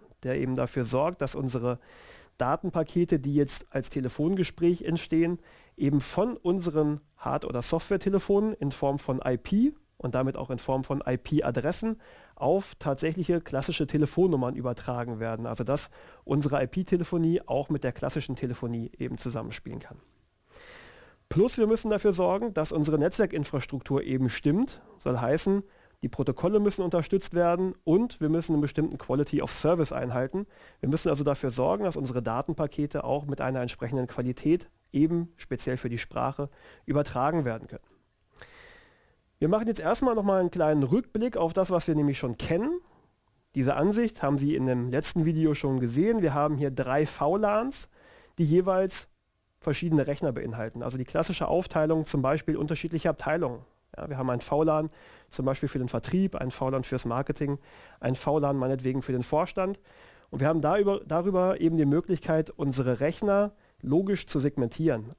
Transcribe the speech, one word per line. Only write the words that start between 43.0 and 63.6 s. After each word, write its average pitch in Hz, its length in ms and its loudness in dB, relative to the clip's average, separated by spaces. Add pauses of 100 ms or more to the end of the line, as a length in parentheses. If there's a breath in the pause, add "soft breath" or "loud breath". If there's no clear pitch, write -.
Diese 135 220 2
Ansicht 214 460 0
haben 143 140 2
Sie 143 180 0
in 131 120 0
dem 123 240 0
letzten 151 340 0
Video 160 300 2
schon 135 260 0
gesehen. 156 400 2
Wir 156 140 2
haben 147 240 2
hier 139 140 0
drei 135 340 0
V 151 320 0
lans, 214 500 -2 (500 soft breath)
die 170 60 2
jeweils 185 640 2 (540)
verschiedene 151 480 2
Rechner 143 240 -2
beinhalten. 113 500 -6
Also 127 160 -4
die 127 60 -4
klassische 156 420 -2
Aufteilung 160 580 2
zum 143 180 -2
Beispiel 151 340 0
unterschiedlicher 160 540 -2
Abteilungen. 147 500 -2 (360)
Ja, - 120 -10
wir 139 100 -6
haben 127 120 -2
ein 123 100 0
V 147 240 0
lan 156 260 2 (380 loud breath)
zum - 180 -6
Beispiel 135 220 0
für 143 100 -4
den 127 100 -2
Vertrieb, 180 460 0
ein 131 160 -4
V 131 200 -2
lan 135 120 0
fürs 127 220 -4
Marketing, 139 540 -2 (420 loud breath)
ein 127 160 0
V 147 220 0
lan 143 180 2
meinetwegen 131 460 0
für - 100 -4
den 127 100 0
Vorstand. 185 560 -2 (520 loud breath)
Und 139 100 -6
wir 139 80 4
haben 160 140 2
da 156 160 4
über, 202 280 2
darüber 180 540 2
eben 165 160 4
die 160 80 6
Möglichkeit, 160 640 2
unsere 127 480 0
Rechner 202 540 2 (300 soft breath)